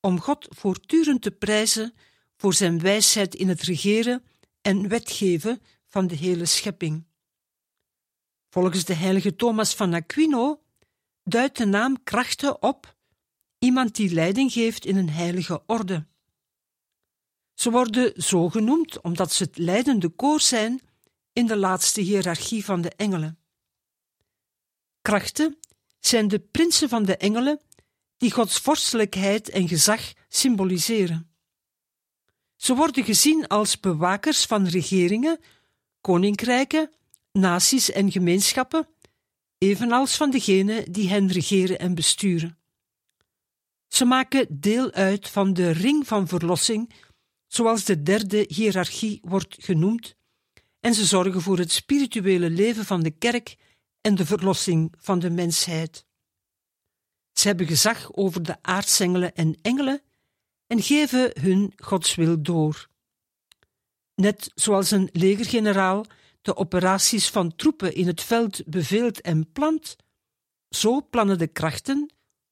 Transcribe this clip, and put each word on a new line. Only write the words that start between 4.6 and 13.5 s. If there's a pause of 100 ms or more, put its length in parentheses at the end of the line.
en
wetgeven (240)
van
de
hele
schepping. (1400)
Volgens
de
heilige
Thomas
van
Aquino (600)
duidt
de
naam
krachten
op (640)